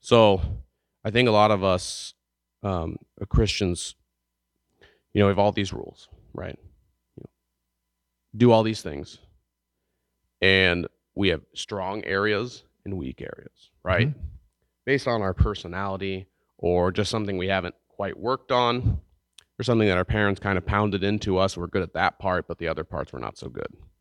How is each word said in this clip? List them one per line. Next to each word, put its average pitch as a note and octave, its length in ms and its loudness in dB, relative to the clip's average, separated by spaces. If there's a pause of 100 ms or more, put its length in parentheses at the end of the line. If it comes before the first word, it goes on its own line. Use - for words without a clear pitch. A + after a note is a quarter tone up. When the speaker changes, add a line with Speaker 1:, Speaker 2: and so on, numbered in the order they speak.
Speaker 1:
So G#2+ 420 6 (640)
I A2 60 -2
think A#2+ 180 2
a A2 40 4
lot G#2+ 180 6
of G2 120 0
us, - 520 -2 (480)
um, F2 340 -4 (320)
Christians, G2 680 0 (1160)
you G#2 80 2
know, G2+ 60 6
we G2 40 4
have F#2 80 0
all G2+ 140 4
these G2 200 -4
rules, - 360 -14 (260)
right? - 240 -12 (580)
You - 60 -20
know, - 80 -20 (1040)
do A#2+ 140 8
all A2+ 140 8
these A2 180 -4
things. D2 360 -10 (1200)
And F#2 460 4 (260)
we G2 140 0
have E2 140 -2 (120)
strong G2 500 -8
areas G#2+ 600 -4 (200)
and G2 120 -8
weak C2 240 -10
areas, - 500 -18 (120)
right? F#2+ 260 2
Speaker 2:
Mm-hmm. - 180 -8 (580)
Speaker 1:
Based C3+ 240 0
on A#2 140 0
our F#2+ 120 -2
personality F#2+ 920 -4 (320)
or F2+ 340 2
just G2+ 180 -2
something G2+ 280 -4
we F#2 100 -4
haven't F#2 260 -2 (140)
quite - 300 -8
worked B2+ 340 -4
on B2 480 0 (580)
or - 40 -6
something A2+ 260 4
that F#2 80 4
our F#2 80 2
parents G#2 360 0
kind G2 180 0
of F2+ 80 -6
pounded G2+ 380 0
into G2+ 340 0
us. F#2+ 180 0
We're F2 120 -8
good G2 140 -2
at E2 120 -8
that F2 240 0
part, F2+ 300 -2
but E2+ 100 -8
the E2+ 100 -4
other D#2+ 160 -4
parts - 280 -8
we're C2 80 -10
not G#1+ 180 -10
so - 100 -12
good. G1+ 200 -10 (320)